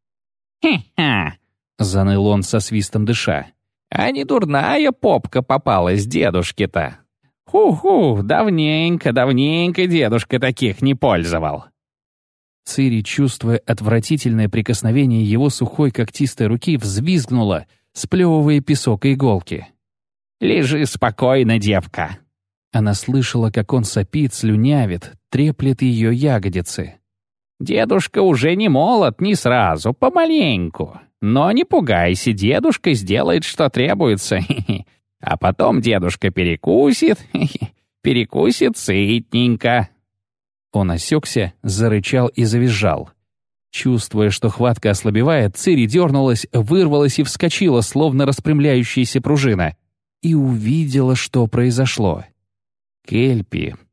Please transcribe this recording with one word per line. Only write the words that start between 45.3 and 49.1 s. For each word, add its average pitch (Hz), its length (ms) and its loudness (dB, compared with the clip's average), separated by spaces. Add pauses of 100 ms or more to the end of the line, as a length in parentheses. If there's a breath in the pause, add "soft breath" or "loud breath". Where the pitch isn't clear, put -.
Цири 147 300 2
дёрнулась, 135 680 2
вырвалась 147 640 2
и 156 40 2
вскочила, 156 580 0
словно 139 460 0
распрямляющаяся 135 960 0